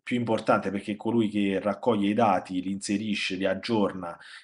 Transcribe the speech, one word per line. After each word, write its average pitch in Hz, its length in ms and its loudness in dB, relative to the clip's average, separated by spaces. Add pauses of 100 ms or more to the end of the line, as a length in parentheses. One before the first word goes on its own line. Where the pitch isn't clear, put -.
più - 140 -4
importante, 110 560 2
perché 101 220 -4
è - 20 -4
colui 113 340 2
che 101 300 2
raccoglie 101 500 0
i 104 60 2
dati, 95 480 2
li 95 80 -4
inserisce, 101 640 -2
li 95 100 -2
aggiorna, 95 720 0 (260)